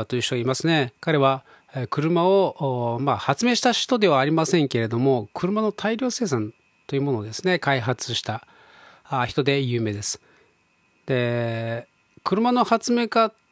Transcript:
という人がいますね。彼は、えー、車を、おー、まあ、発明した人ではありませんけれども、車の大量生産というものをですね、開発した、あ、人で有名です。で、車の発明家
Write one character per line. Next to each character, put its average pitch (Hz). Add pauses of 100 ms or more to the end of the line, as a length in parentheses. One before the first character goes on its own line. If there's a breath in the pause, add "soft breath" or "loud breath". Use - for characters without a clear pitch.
と -
い 120
う -
人 -
が 120
い 117
ま 131
す -
ね。 151
彼 160
は、 135 (300 soft breath)
え 131
ー、 -
車 165
を、 190
お 123
ー、 -
ま 139
あ、 110
発 -
明 247
し -
た 247
人 -
で 208
は 143
あ 135
り 151
ま 160
せ 165
ん 143
け 120
れ 113
ど 117
も、 127
車 208
の 214
大 214
量 254
生 233
産 113 (320)
と -
い 139
う -
も 139
の 113
を 104
で 107
す -
ね、 180
開 135
発 120
し -
た、 110 (580 loud breath)
あ、 127
人 131
で 139
有 120
名 107
で 104
す。 - (840 soft breath)
で、 120 (360)
車 226
の 247
発 226
明 240
家 220 (200)